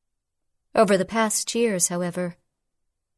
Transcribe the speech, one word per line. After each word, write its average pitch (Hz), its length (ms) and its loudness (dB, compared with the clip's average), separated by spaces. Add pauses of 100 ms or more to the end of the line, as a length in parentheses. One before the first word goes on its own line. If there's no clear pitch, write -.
(760)
Over 208 240 4
the 185 60 -2
past 220 500 -2
years, 220 340 0
however, 175 480 -6 (800)